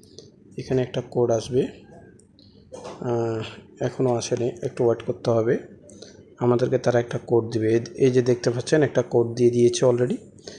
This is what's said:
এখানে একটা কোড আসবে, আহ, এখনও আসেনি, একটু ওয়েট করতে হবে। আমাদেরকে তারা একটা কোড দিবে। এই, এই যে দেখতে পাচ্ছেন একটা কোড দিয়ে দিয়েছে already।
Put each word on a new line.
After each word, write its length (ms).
এখানে 240
একটা 180
কোড 300
আসবে, 360
আহ, 420
এখনও 340
আসেনি, 360
একটু 220
ওয়েট 180
করতে 280
হবে। 280
আমাদেরকে 400
তারা 220
একটা 260
কোড 240
দিবে। 240
এই, 60
এই 140
যে 120
দেখতে 280
পাচ্ছেন 320
একটা 200
কোড 320
দিয়ে 160
দিয়েছে 360
already। 300